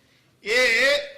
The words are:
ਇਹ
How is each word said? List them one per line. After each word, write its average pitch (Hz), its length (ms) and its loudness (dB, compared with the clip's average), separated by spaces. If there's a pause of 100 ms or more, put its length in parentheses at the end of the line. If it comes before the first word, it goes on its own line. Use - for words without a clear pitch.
(440)
ਇਹ 254 560 0 (180)